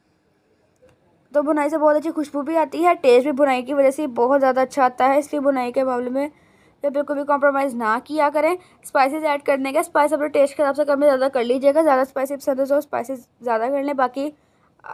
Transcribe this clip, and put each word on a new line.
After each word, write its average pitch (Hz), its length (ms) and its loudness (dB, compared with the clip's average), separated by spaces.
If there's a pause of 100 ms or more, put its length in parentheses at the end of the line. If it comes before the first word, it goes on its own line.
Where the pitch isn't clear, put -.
(1300)
तो 294 100 0
बुनाई 294 280 0
से 320 80 -2
बहुत 302 180 4
अच्छी 302 140 -4
खुशबू 294 320 -6
भी 320 140 -4
आती 302 260 -2
है, 349 140 4
टेस्ट 254 300 4
भी 302 80 0
बुनाई 262 280 2
की 262 120 -8
वजह 277 180 4
से 302 200 -6
बहुत 247 280 2
ज़्यादा 262 220 2
अच्छा 262 220 0
आता 254 220 0
है, 277 120 2
इसलिए 294 240 -2
बुनाई 254 300 -2
के 262 120 0
मामले 247 260 -4
में 285 200 -4 (540)
तो 285 60 -4
बिल्कुल 285 260 -4
भी 285 80 -4
कॉम्प्रोमाइज़ 277 520 0
ना 226 240 -2
किया 294 300 -2
करें। 311 260 0 (280)
स्पाइसेस 294 400 0
ऐड 285 180 -2
करने 269 300 -2
के, 320 100 0
स्पाइस 302 300 0
अपने 302 180 0
टेस्ट 285 260 0
के 311 60 0
हिसाब 277 140 0
से 294 80 0
कम 285 200 0
या 294 40 6
ज़्यादा 262 220 2
कर 247 140 -2
लीजिएगा। 277 380 2
ज़्यादा 269 220 2
स्पाइसी 269 320 -6
पसंद 269 240 -4
हो 277 60 -2
तो 285 140 0
स्पाइसेस 254 480 -8 (140)
ज़्यादा 233 260 -2
कर 277 140 -2
लें, 285 140 -4
बाकी 277 360 -2 (600)